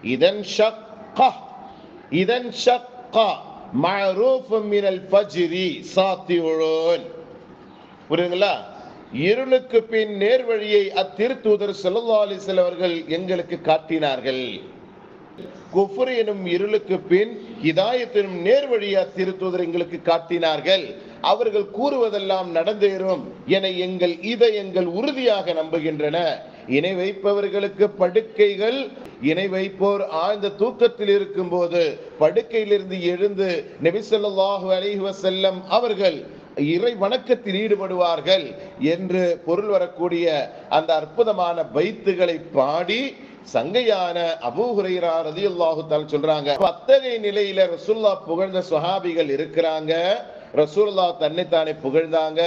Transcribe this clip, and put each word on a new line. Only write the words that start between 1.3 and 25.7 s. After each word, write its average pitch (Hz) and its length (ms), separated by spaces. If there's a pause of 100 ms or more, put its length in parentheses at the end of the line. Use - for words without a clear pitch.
இதன் 240 280 (140)
ஷக்கா, 233 680 (540)
மஅரூஃபும் 208 880
மினல் 196 360
ஃபஜ்ரி 180 580 (280)
சாத்தியுலூன். 165 1080 (1040)
புரியுதுங்களா? 175 460 (760)
இருளுக்கு 254 500 (120)
பின் 220 220 (100)
நேர்வழியை 214 600 (180)
அத்திருத்தூதர் 208 840
ஸல்லல்லாஹு 214 420
அலைஹி 196 160
வஸல்லம் 185 260
அவர்கள் 175 280 (220)
எங்களுக்கு 175 400 (120)
காட்டினார்கள். 135 720 (1300)
குஃப்ர் 202 360 (100)
எனும் 208 220 (100)
இருளுக்கு 202 440 (120)
பின் 208 220 (320)
ஹிதாயத் 208 560
எனும் 190 180 (100)
நேர்வழியை 233 540
அத்திருத்தூதர் 185 640
எங்களுக்கு 170 320 (120)
காட்டினார்கள். 165 760 (460)
அவர்கள் 208 360 (100)
கூறுவதெல்லாம் 208 800
நடந்தேறும் 190 680 (320)
என 190 100 (200)
எங்கள் 180 300 (180)
இதயங்கள் 202 540 (120)
உறுதியாக 233 600
நம்புகின்றன. 156 580 (600)